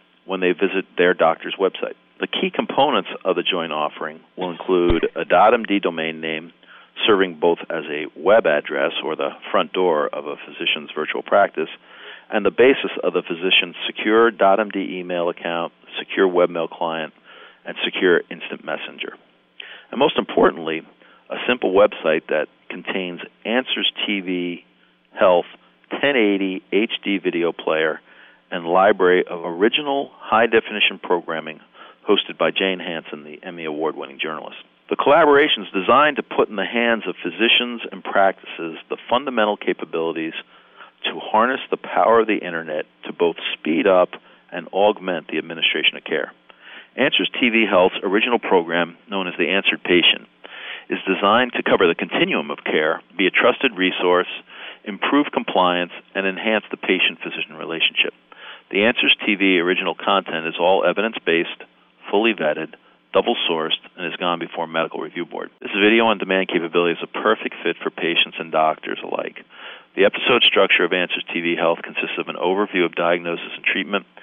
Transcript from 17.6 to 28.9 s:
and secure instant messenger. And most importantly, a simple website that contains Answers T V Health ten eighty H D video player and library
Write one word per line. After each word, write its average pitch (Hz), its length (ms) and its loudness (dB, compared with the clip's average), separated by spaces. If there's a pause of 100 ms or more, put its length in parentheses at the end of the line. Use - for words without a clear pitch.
and 85 100 -10 (120)
secure 87 340 4 (100)
instant - 360 -12
messenger. - 480 -10 (760)
And - 80 -8
most 147 200 2
importantly, 80 640 0 (480)
a - 60 -8 (120)
simple 123 240 0
website 95 560 4
that 76 200 0 (200)
contains 90 520 -8 (260)
Answers 120 440 -2 (140)
T 101 160 -2
V 90 440 -6 (540)
Health 90 280 4 (560)
ten 139 140 2
eighty 98 540 0
H 104 220 0 (100)
D 98 140 -2
video 85 340 -2
player 80 480 -2 (520)
and 87 160 -8
library 92 600 4